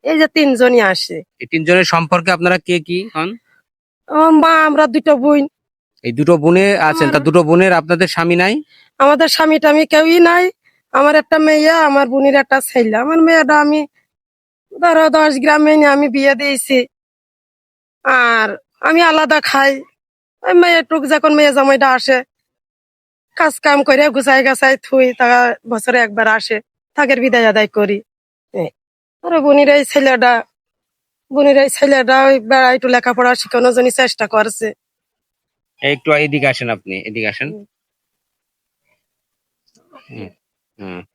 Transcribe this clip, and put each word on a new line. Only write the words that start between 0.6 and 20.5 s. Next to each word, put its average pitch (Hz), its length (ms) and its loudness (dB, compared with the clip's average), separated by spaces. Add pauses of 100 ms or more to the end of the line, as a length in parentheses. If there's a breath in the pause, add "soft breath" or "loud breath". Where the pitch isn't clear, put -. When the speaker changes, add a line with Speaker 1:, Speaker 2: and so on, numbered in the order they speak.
Speaker 1:
আসে। 175 240 -10 (240)
Speaker 2:
এই 127 120 -16
তিনজনের 165 400 0
সম্পর্কে 165 440 -2
আপনারা 175 200 -2 (100)
কে 175 80 -2 (120)
কি 175 120 -6 (160)
হন? 165 140 -6 (800)
Speaker 1:
ও 302 100 -2 (220)
মা, 330 120 2 (160)
আমরা 302 160 0 (100)
দুটো 311 180 0 (100)
বোন। 294 200 2 (600)
Speaker 2:
এই 120 160 -8
দুটো 147 140 2 (100)
বোনে 180 220 2 (240)
আছেন, 156 180 -2
তা 143 100 0
Speaker 1:
আমার 139 100 -2
Speaker 2:
দুটো 160 160 2
বোনের 175 300 2
আপনাদের 170 420 -2
স্বামী 170 280 -2
নাই? 202 100 -2 (500 soft breath)
Speaker 1:
আমাদের 294 320 2
স্বামী 311 280 0
টামী 302 200 2 (100)
কেউই 320 260 2 (100)
নাই। 349 140 2 (500)
আমার 294 280 2
একটা 320 240 -2
মেয়ে, 311 280 2 (140)
আমার 277 260 2
বোনের 277 300 2
একটা 262 140 -2 (120)
ছেলে। 220 340 0
আমার 320 240 0
মেয়েটা 311 280 2 (100)
আমি 302 160 0 (1000)
ধরো 320 240 2 (120)
দশ 302 160 2 (100)
গ্রামে 302 360 2
নিয়ে 294 160 4
আমি 285 200 0
বিয়ে 277 200 2
দিয়েছি, 277 420 -4 (1300)
আর 233 440 0 (400)
আমি 330 120 2
আলাদা 311 380 0 (100)
খাই। 277 220 0 (720)
ওই 370 180 -2